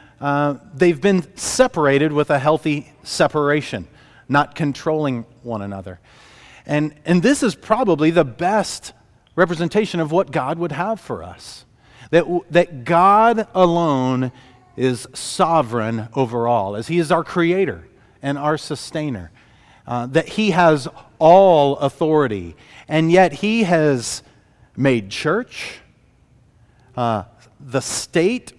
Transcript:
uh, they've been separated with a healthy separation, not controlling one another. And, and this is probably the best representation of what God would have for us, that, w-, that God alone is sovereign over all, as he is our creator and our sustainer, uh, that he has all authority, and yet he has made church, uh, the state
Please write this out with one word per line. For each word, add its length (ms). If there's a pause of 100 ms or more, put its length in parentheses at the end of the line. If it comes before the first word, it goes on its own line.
(200)
uh, 360 (180)
they've 260
been 260 (120)
separated 760
with 200
a 80
healthy 520 (120)
separation, 840 (400)
not 280
controlling 720 (180)
one 180
another. 380 (640)
And, 300 (100)
and 160
this 220
is 100
probably 580
the 140
best 680 (420)
representation 640
of 120
what 200
God 260
would 140
have 280
for 240
us, 420 (460)
that, 100
w-, 280
that 340
God 720
alone 760 (460)
is 360
sovereign 1000
over 340
all, 280
as 120
he 100
is 140
our 120
creator 640 (340)
and 160
our 200
sustainer, 720 (540)
uh, 220
that 220
he 220
has 360 (320)
all 580
authority, 800 (320)
and 240
yet 220
he 300
has 600 (540)
made 320
church, 720 (1160)
uh, 280 (360)
the 220
state 760